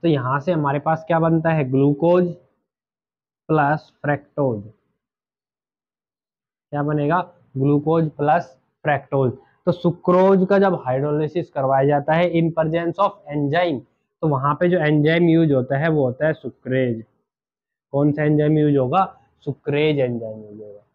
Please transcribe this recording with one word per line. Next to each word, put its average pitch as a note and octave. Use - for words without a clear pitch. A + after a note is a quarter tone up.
तो E3
यहाँ C#3
से F3+
हमारे D3
पास D#3
क्या E3
बनता E3
है, D3
ग्लूकोज D#3+
प्लस D3+
फ्रक्टोज। C3+
क्या C#3+
बनेगा, D3+
ग्लूकोज D3
प्लस D3
फ्रक्टोज। C#3+
तो F3+
सुक्रोज F3+
का G3
जब F#3+
हाइड्रोलिसिस C#3+
करवाया C3+
जाता D3
है E3+
in E3
presence E3
of G3+
enzyme, D3
तो D#3+
वहाँ C#3+
पे F3
जो F3+
एंजाइम D#3
यूज़ D#3+
होता C3
है D#3+
वो D3+
होता B2+
है D#3
सुक्रेज। B2+
कौन C#3+
सा D3+
एंजाइम D3+
यूज़ D3
होगा, -
सुक्रेज D3
एंजाइम A2+
यूज़ G#2
होगा। G#2